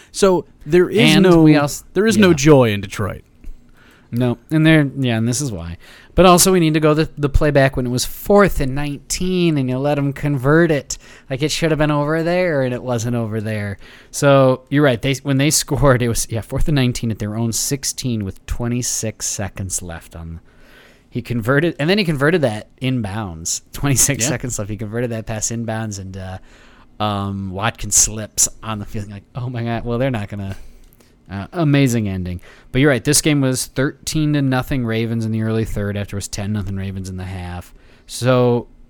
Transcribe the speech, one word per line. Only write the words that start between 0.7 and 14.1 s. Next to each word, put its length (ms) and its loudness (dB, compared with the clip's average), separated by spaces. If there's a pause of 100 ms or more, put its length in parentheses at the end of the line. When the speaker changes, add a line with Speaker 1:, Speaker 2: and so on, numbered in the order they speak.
Speaker 1:
is 100 0 (180)
Speaker 2:
And 80 8
Speaker 1:
no, 180 8
Speaker 2:
we 140 8
als-, 260 -2 (120)
Speaker 1:
there 120 2
is 100 2
no 120 6
Speaker 2:
yeah. 80 6
Speaker 1:
joy 360 6
in 80 -4
Detroit. 440 -8 (880)
Speaker 2:
No, 260 0 (140)
and 120 4
there, 240 6 (120)
yeah, 160 0
and 100 0
this 140 -2
is 100 -4
why. 280 -10 (360)
But 120 6
also, 260 6
we 80 4
need 140 2
to 60 0
go 140 4
the, 240 0
the 120 0
play 200 4
back 260 4
when 100 -2
it 40 -4
was 140 -2
fourth 560 2
and 160 -2
nineteen, 840 -2
and 100 0
you 100 -2
let 200 0
'em 140 -2
convert 580 2
it. 260 -4 (320)
Like, 140 -6
it 80 0
should 220 0
have 60 -2
been 120 2
over 320 0
there, 400 0
and 100 -2
it 120 -8
wasn't 320 -2
over 240 -4
there. 380 -6 (340)